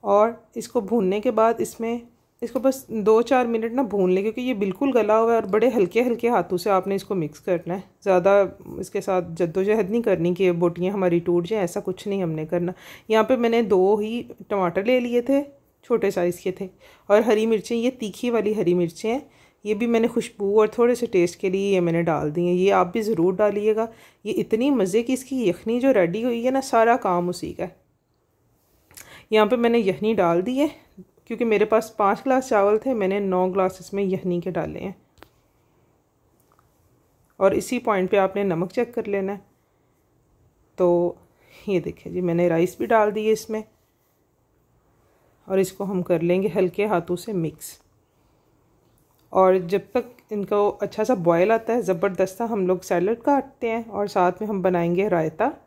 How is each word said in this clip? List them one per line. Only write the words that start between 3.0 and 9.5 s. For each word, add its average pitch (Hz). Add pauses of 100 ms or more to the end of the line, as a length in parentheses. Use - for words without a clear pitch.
चार 247
मिनट 226
ना 254
भून 190
लें, 190
क्योंकि 220
ये 254
बिल्कुल 202
गला 214
हुआ 226
है 233
और 226
बड़े 214
हल्के 220
हल्के 233
हाथों 185
से 175
आपने 196
इसको 196
मिक्स 156
करना 170
है। 190 (200)
ज़्यादा 190 (220)
इसके 196
साथ 180
जद्दोजहद 190